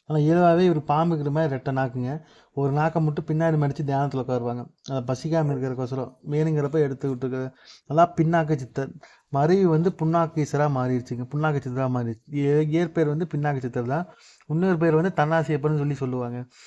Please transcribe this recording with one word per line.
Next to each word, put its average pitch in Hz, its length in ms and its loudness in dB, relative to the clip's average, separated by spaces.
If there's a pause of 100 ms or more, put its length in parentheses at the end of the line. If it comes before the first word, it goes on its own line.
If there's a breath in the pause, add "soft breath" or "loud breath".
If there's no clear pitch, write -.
ஆனா 151 140 0
இயல்பாவே 170 400 6
இவர் 175 200 4
பாம்புங்கிற 147 520 0
மாதிரி 147 240 0
ரெட்டை 131 180 -4
நாக்குங்க. 131 480 -4 (320 soft breath)
ஒரு 139 180 0
நாக்கை 160 300 0
மட்டும் 156 240 -2
பின்னாடி 160 380 0
மடிச்சு 143 220 -2
தியானத்துல 135 380 0
உட்காருவாங்க. 123 420 -4 (240)
அதை 135 180 -4
பசிக்காம 156 440 -2
இருக்கிறதுக்கோசரம் 131 600 -6 (180)
வேணுங்கிறப்ப 151 480 0
எடுத்து 135 360 -2
விட்டுருக்க. 131 380 -6 (360 soft breath)
அதான் 170 260 4
பின்னாக்கு 160 400 2
சித்தர். 135 360 -6 (380 soft breath)
மருவி 170 360 4
வந்து 165 240 4
புண்ணாக்கு 160 520 0
ஈசரா 143 240 0 (100)
மாறிடுச்சுங்க. 127 500 -2 (100)
புண்ணாக்கு 151 260 0
சித்தரா 131 280 -4
மாறிடுச்சு. 117 420 -4
இய-, 143 300 2
இயற்பெயர் 160 460 0
வந்து 156 280 -2
பின்னாக்கு 143 240 -2
சித்தர் 123 280 -4
தான். 160 200 -4 (400 soft breath)
இன்னொரு 175 300 2
பேர் 160 180 4
வந்து 175 200 2
தன்னாசியப்பர்னு 156 640 0
சொல்லி 143 160 0
சொல்லுவாங்க. 123 520 -6 (220 soft breath)